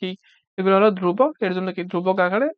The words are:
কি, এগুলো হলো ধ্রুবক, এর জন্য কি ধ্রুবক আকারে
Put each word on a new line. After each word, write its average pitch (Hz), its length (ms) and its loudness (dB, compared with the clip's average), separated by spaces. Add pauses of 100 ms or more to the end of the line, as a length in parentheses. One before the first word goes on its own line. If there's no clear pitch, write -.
কি, 185 100 -6 (480)
এগুলো 190 200 2
হলো 214 100 6 (100)
ধ্রুবক, 202 340 0 (140)
এর 180 100 -2
জন্য 185 200 -4
কি 175 140 -6
ধ্রুবক 185 260 0 (100)
আকারে 220 320 -2